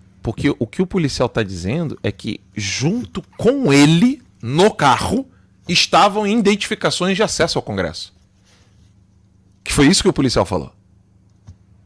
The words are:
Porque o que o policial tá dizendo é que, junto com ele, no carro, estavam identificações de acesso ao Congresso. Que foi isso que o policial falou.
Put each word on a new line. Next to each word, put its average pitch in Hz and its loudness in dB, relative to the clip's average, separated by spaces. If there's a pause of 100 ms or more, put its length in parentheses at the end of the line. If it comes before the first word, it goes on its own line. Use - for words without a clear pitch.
(220)
Porque 117 -2
o 120 -4
que - -4
o 185 -4
policial 151 -2
tá 120 -4
dizendo 101 -6
é 104 -4
que, - -10 (140)
junto 139 -6 (140)
com 247 0
ele, 165 4 (200)
no 151 2
carro, 147 0 (420)
estavam 190 2
identificações 196 0
de 196 0
acesso 165 -2
ao 127 -4
Congresso. 92 -6 (1500)
Que - -8
foi 143 4
isso - 4
que - 0
o 170 2
policial 120 0
falou. 80 -6 (1120)